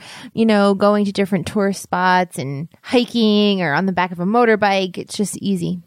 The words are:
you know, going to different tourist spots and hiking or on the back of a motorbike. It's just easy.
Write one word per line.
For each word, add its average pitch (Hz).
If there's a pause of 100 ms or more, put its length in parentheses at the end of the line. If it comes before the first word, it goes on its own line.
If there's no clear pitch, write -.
(340)
you 226
know, 202
going 208
to 202
different 196
tourist 196
spots 185
and 139 (140)
hiking 208
or 151
on 170
the 190
back 180
of 170
a 175
motorbike. 202
It's -
just 202
easy. 180